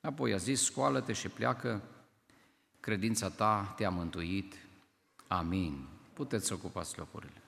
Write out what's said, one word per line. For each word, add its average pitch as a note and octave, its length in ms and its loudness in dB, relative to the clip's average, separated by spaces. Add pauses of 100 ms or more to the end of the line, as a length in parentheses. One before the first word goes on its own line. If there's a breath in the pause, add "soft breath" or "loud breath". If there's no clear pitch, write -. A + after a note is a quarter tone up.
Apoi C#3 320 0
a G2+ 40 4
zis: A#2 280 2
„Scoală-te C3+ 480 2
și G2+ 160 -2
pleacă, A#2 540 0 (960 soft breath)
credința G#2+ 500 2
ta G#2 460 4
te-a G2+ 140 2
mântuit.” F2 640 -2 (720)
Amin. E2+ 600 0 (260)
Puteți A#2 340 -2
să - 80 0
ocupați F2 440 -6
locurile. - 500 -12